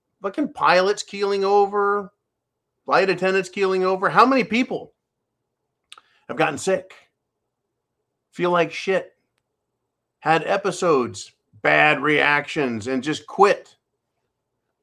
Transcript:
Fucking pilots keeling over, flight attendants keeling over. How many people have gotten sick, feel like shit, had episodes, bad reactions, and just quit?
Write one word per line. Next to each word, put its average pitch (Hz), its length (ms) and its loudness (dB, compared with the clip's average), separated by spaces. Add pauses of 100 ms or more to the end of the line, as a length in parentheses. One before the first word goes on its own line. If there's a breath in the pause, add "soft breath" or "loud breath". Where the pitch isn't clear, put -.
(200)
Fucking 202 320 -6
pilots 185 500 2
keeling 202 420 -4
over, 202 680 0 (720)
flight 180 240 0
attendants 190 400 -2
keeling 190 360 -2
over. 185 260 0
How 202 160 4
many 262 180 2
people 220 480 -4 (1400 soft breath)
have 123 80 -10
gotten 151 220 -2
sick, - 340 -4 (1400)
feel 175 200 -2
like 175 220 2
shit, - 440 -4 (1040)
had 156 260 0
episodes, 165 840 -2 (300)
bad 147 400 2
reactions, 143 840 0
and 131 160 -4
just 147 240 -6
quit? - 500 0 (1080)